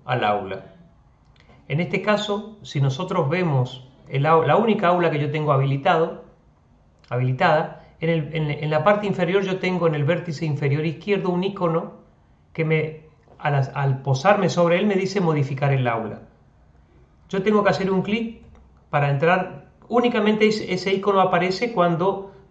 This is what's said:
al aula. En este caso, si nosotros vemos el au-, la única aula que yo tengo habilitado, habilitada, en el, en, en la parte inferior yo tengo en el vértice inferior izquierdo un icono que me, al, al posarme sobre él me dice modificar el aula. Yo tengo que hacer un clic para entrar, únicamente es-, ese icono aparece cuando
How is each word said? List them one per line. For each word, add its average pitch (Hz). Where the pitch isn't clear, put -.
al 120
aula. 98
En 143
este 190
caso, 208
si -
nosotros 165
vemos 156
el 135
au-, 160
la 147
única 202
aula 175
que 147
yo 147
tengo 151
habilitado, 139
habilitada, 131
en 160
el, 160
en, 151
en 147
la 151
parte 208
inferior 190
yo 185
tengo 180
en 156
el 147
vértice 165
inferior 147
izquierdo 180
un 175
icono 185
que 160
me, 156
al, 139
al 139
posarme 185
sobre 175
él 208
me 202
dice 190
modificar 143
el 127
aula. 107
Yo 190
tengo 208
que 190
hacer 190
un 185
clic 220
para 143
entrar, 165
únicamente 220
es-, -
ese 190
icono 196
aparece 185
cuando 175